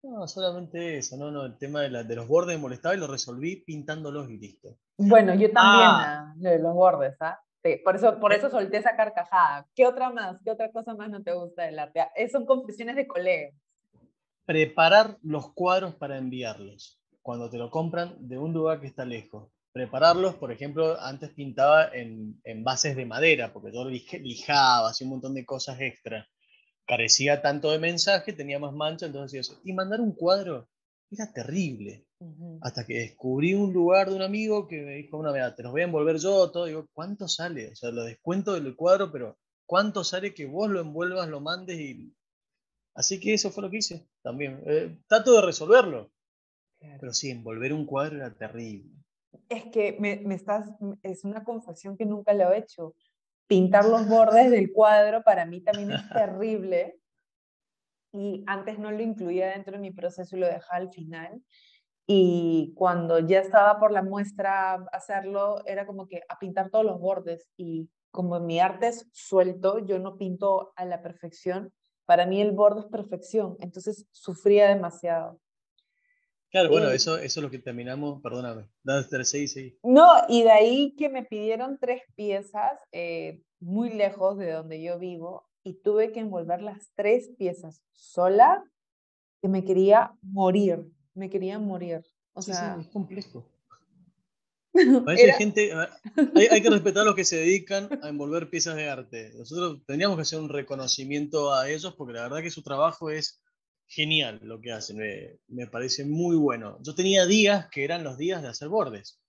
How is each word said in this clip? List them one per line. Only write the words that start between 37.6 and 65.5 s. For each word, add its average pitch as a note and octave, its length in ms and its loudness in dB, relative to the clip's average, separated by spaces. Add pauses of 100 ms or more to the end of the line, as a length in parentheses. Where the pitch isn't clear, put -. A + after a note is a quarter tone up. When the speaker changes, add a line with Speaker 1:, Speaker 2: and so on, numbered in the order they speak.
Speaker 1:
O A2 40 -20
sea, A#2+ 160 -10
lo A#2 120 -8
descuento F3 500 -6
del C#3+ 220 -8
cuadro, F#3 360 2
pero B2 260 -12 (280)
¿cuánto G3 380 0
sale F#3 300 -6
que D3 140 -14
vos F#3+ 220 -4
lo F#3+ 120 -2
envuelvas, E3+ 480 -6
lo D3 100 -10
mandes? F3 400 -10
Y... C3+ 340 -14 (840)
Así - 260 -4
que G#3 140 -2
eso G3+ 160 -4
fue G3+ 120 -10
lo F#3+ 60 -8
que G3+ 80 -10
hice E3+ 320 -10 (120)
también. C3+ 460 -10
Eh, D#3+ 300 -2 (100)
trato A3+ 260 4
de A3 120 10
resolverlo. E3 640 2 (680)
Speaker 2:
Claro. D3 200 -20
Speaker 1:
Pero B2+ 140 -14
sí, C#3 180 -6
envolver A#2 420 -8
un D3+ 120 -6
cuadro D3 320 -4
era B2+ 160 -12
terrible. A2 580 -14 (580)
Speaker 2:
Es A3+ 220 -10
que G#3 280 -2
me, G3+ 260 -4
me G3 100 -4
estás, G#3 340 -6 (340)
es F#3 200 -12
una G#3 200 -10
confesión G#3+ 540 -14
que A3 80 -6
nunca G#3 280 -2
lo F#3 180 4
he G#3 80 2
hecho. E3 340 -14 (540)
Pintar G3 380 6
los A3+ 220 4
bordes A3+ 440 8
del G3 200 4
cuadro G#3+ 520 6
para F#3+ 220 6
mí F3 160 -12
también G3+ 300 -2
es - 100 -4
Speaker 1:
<laughs> - 120 -18
Speaker 2:
terrible. F#3+ 840 -2 (1160)
Y G3+ 340 -8
antes G3 300 -8
no G#3 140 -10
lo G#3+ 100 -6
incluía F#3+ 500 -4
dentro G3 220 -12
de G3+ 60 -12
mi F#3+ 120 -12
proceso F3+ 440 -10
y F#3 40 -8
lo F3+ 80 0
dejaba F3+ 300 -6
al F#3 140 -8
final. E3+ 500 -16 (640)
Y F3 680 2
cuando E3+ 440 0
ya F3 200 4
estaba G3+ 400 6
por G#3+ 120 4
la G3 100 0
muestra G3 720 -4 (180)
hacerlo, G3 720 -6